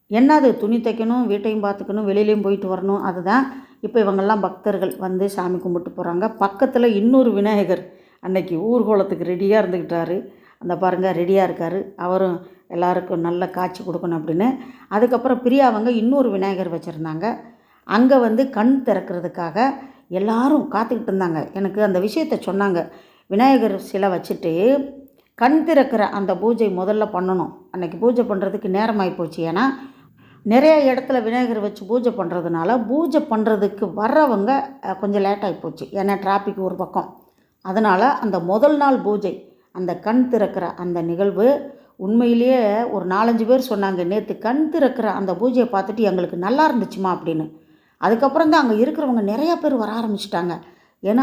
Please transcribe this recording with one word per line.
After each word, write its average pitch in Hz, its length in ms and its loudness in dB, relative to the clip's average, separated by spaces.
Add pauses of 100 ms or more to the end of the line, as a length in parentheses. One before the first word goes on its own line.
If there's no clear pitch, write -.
(120)
என்னது, 269 460 6
துணி 226 200 0
தைக்கணும், 226 480 -2
வீட்டையும் 208 380 -2
பார்த்துக்கணும், 202 460 -4
வெளியிலையும் 208 320 2
போயிட்டு 196 340 -2
வரணும், 196 260 0
அதுதான். 196 520 0 (280)
இப்ப 220 200 0
இவங்கெல்லாம் 202 380 2
பக்தர்கள் 185 580 -4
வந்து 185 320 -2
சாமி 185 280 -4
கும்பிட்டு 175 320 -4
போறாங்க. 180 500 -4
பக்கத்துல 240 440 0
இன்னொரு 233 500 4
விநாயகர் 196 600 0 (260)
அன்னைக்கு 180 380 -2
ஊர்கோலத்துக்கு 202 680 0
ரெடியா 196 360 2
இருந்துக்கிட்டாரு. 175 640 -2 (340)
அந்த 175 180 -4
பாருங்க, 185 360 0
ரெடியா 180 360 2
இருக்காரு. 170 460 -6
அவரும் 180 440 0 (280)
எல்லாருக்கும் 180 520 -2
நல்ல 175 300 -2
காட்சி 180 340 -6
கொடுக்கணும் 175 220 -6
அப்படின்னு. 170 520 -2 (320)
அதுக்கப்புறம் 240 520 2
பிரியா 262 260 4
அவங்க 220 240 2
இன்னொரு 240 400 2
விநாயகர் 190 420 -2
வச்சிருந்தாங்க. 160 640 -6 (460)
அங்க 254 340 4
வந்து 240 320 2
கண் 262 360 2
திறக்கிறதுக்காக 180 880 -2 (340)
எல்லாரும் 226 600 0
காத்துக்கிட்டு 220 560 -2
இருந்தாங்க. 165 300 -4
எனக்கு 196 300 -2
அந்த 190 160 2
விஷயத்த 220 460 -2
சொன்னாங்க. 190 440 -2 (380)
விநாயகர் 220 520 4
சிலை 196 300 -2
வச்சுட்டு 185 760 0 (500)
கண் 285 300 2
திறக்கிற 262 440 2
அந்த 190 280 -2
பூஜை 208 400 0
முதல்ல 208 360 0
பண்ணணும். 180 380 -2 (200)
அன்னைக்கு - 260 -8
பூஜை 233 280 2
பண்றதுக்கு 202 420 -4
நேரம் 208 320 0
ஆயிப்போச்சு. 175 380 -4
ஏன்னா 170 240 0 (840)
நிறைய 269 500 6
இடத்துல 262 300 -2
விநாயகர் 233 360 0
வச்சு 202 260 -6
பூஜை 233 260 0
பண்றதுனால 180 760 -2
பூஜை 294 340 0
பண்றதுக்கு 208 760 0
வர்றவங்க, 240 680 2 (220)
அ, 190 100 -4
கொஞ்சம் 202 260 0
லேட் 202 200 0
ஆயிப்போச்சு. 165 500 -6
ஏன்னா 196 240 -2
டிராஃபிக் 196 420 -2
ஒரு 185 180 -4
பக்கம். 185 420 -6 (440)
அதனால 196 460 2
அந்த 220 320 0
முதல் 214 380 4
நாள் 277 200 4
பூஜை, 196 600 -4 (140)
அந்த 175 280 -6
கண் 247 300 2
திறக்கிற 190 380 0
அந்த 175 340 -6
நிகழ்வு 196 800 0 (160)
உண்மையிலேயே 233 880 2
ஒரு 196 240 -4
நாலஞ்சு 220 380 0
பேர் 254 240 2
சொன்னாங்க, 196 360 -2
"நேத்து 208 320 -4
கண் 277 320 -2
திறக்கிற 254 420 0
அந்த 190 220 -4
பூஜையை 233 320 0
பார்த்துட்டு 196 320 -4
எங்களுக்கு 185 400 0
நல்லா 269 360 2
இருந்துச்சுமா," 190 300 -4
அப்படின்னு. 160 480 -2 (460)
அதுக்கப்புறம் 269 520 2
தான் 302 180 4
அங்க 220 180 2
இருக்கிறவங்க 262 360 0
நிறைய 269 340 0
பேர் 302 200 -2
வர 214 160 -2
ஆரம்பிச்சிட்டாங்க. 202 640 -4 (500)
ஏன்னா 214 180 2